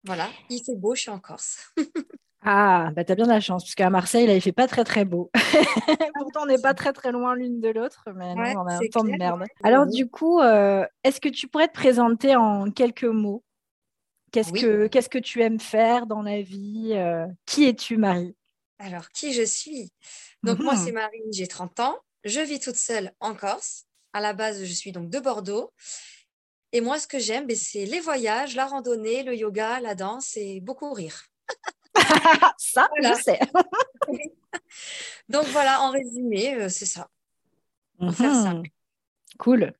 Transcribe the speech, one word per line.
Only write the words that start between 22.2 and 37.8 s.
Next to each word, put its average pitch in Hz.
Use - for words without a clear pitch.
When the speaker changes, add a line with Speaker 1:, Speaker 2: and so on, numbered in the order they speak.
Speaker 1:
Je 208
vis 285
toute 240
seule 208
en 214
Corse. -
À 208
la 208
base, 208
je 180
suis 185
donc 170
de 254
Bordeaux. 214
Et 240
moi, 254
ce 294
que 277
j'aime, 240
ben, 226
c'est 202
les 277
voyages, 262
la 269
randonnée, 247
le 247
yoga, 220
la 220
danse 202
et 196
beaucoup 262
rire. 165
<laughs> 320
Speaker 2:
Ça, -
Speaker 1:
Voilà. 294
Speaker 2:
je -
sais. -
<laughs> -
Speaker 1:
Donc, 285
voilà, 269
en 262
résumé, 247
euh, 202
c'est 190
ça. -